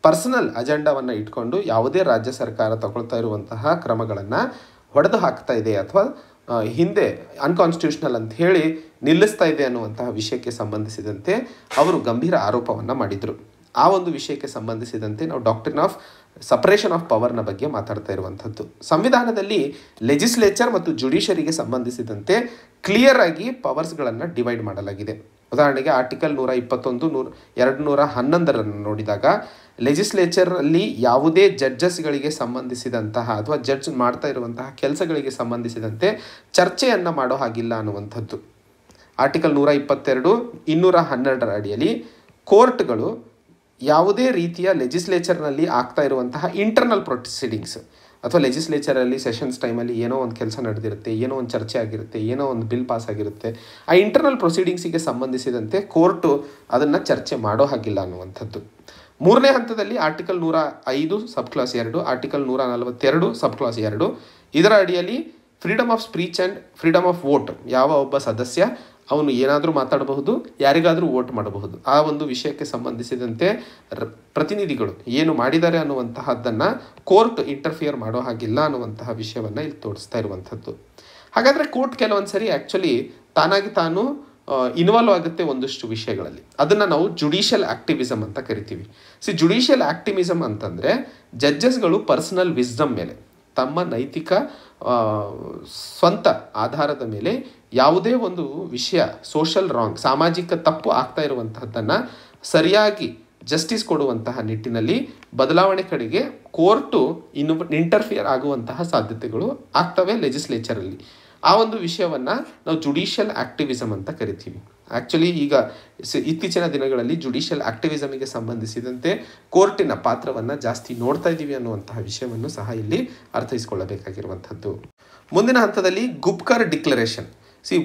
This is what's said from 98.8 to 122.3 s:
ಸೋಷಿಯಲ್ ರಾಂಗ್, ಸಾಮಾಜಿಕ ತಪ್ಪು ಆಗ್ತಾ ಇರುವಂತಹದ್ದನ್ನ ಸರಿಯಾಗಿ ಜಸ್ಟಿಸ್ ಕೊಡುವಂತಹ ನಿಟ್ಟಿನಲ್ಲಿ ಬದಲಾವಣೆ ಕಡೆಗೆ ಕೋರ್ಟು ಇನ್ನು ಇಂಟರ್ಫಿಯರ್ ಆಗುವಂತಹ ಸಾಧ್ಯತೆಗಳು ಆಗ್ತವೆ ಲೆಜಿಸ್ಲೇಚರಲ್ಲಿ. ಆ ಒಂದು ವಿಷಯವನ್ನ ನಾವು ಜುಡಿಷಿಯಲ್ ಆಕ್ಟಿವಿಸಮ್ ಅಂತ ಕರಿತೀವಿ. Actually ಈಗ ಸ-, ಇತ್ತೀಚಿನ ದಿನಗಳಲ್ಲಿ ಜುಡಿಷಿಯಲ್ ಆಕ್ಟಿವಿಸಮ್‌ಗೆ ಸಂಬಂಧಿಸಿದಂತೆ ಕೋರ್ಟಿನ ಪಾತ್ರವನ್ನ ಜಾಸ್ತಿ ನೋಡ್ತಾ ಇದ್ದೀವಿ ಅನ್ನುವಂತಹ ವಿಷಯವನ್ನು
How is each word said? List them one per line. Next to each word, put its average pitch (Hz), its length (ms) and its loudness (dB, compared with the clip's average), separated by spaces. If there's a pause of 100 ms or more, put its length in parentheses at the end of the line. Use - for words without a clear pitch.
ಸೋಷಿಯಲ್ 160 480 0
ರಾಂಗ್, 110 280 0
ಸಾಮಾಜಿಕ 165 540 2
ತಪ್ಪು 160 380 0
ಆಗ್ತಾ - 320 0
ಇರುವಂತಹದ್ದನ್ನ 113 680 -4 (520)
ಸರಿಯಾಗಿ 202 760 2 (260)
ಜಸ್ಟಿಸ್ 165 400 -2
ಕೊಡುವಂತಹ 123 560 -2
ನಿಟ್ಟಿನಲ್ಲಿ 117 720 -2 (260)
ಬದಲಾವಣೆ 175 460 4
ಕಡೆಗೆ 170 680 -4
ಕೋರ್ಟು 170 840 2
ಇನ್ನು 160 340 -2
ಇಂಟರ್ಫಿಯರ್ 170 580 2
ಆಗುವಂತಹ 139 560 -2
ಸಾಧ್ಯತೆಗಳು 123 920 -2
ಆಗ್ತವೆ 185 380 2
ಲೆಜಿಸ್ಲೇಚರಲ್ಲಿ. 117 880 -4 (440)
ಆ 185 120 8
ಒಂದು 220 200 2
ವಿಷಯವನ್ನ 165 520 -2 (380)
ನಾವು 156 140 0
ಜುಡಿಷಿಯಲ್ 143 500 -2
ಆಕ್ಟಿವಿಸಮ್ 123 600 -4
ಅಂತ 98 180 -8
ಕರಿತೀವಿ. - 540 -10 (340)
Actually 160 280 0
ಈಗ 147 280 0 (480)
ಸ-, - 140 -6
ಇತ್ತೀಚಿನ 170 500 -2
ದಿನಗಳಲ್ಲಿ 135 500 -2
ಜುಡಿಷಿಯಲ್ 135 460 -4
ಆಕ್ಟಿವಿಸಮ್‌ಗೆ 135 640 -4
ಸಂಬಂಧಿಸಿದಂತೆ 120 1120 -6 (100)
ಕೋರ್ಟಿನ 190 440 4
ಪಾತ್ರವನ್ನ 120 600 -2
ಜಾಸ್ತಿ 120 400 -6
ನೋಡ್ತಾ 147 360 0
ಇದ್ದೀವಿ 151 240 -4
ಅನ್ನುವಂತಹ 113 440 -8
ವಿಷಯವನ್ನು 113 500 -8